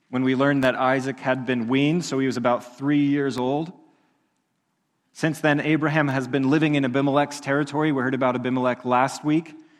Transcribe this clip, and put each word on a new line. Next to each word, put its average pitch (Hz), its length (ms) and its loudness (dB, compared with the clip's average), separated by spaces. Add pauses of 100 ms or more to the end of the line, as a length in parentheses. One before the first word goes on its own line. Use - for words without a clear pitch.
(100)
when 127 120 -2
we 131 120 2
learned 139 300 2
that 127 100 2
Isaac 131 440 0
had 131 280 -2
been 120 200 -2
weaned, 143 380 2
so 135 140 -4
he 135 80 0
was 123 100 -2
about 123 400 -2
three 143 300 0
years 139 320 -2
old. 143 340 -2 (1400)
Since 156 260 -2
then, 151 200 2
Abraham 151 480 2
has 131 200 -2
been 135 220 0
living 151 240 4
in 139 100 2
Abimelech's 139 560 0
territory. 143 500 -2
We 135 120 0
heard 131 100 0
about 127 220 0
Abimelech 127 500 -2
last 127 400 0
week. 156 300 -2 (260)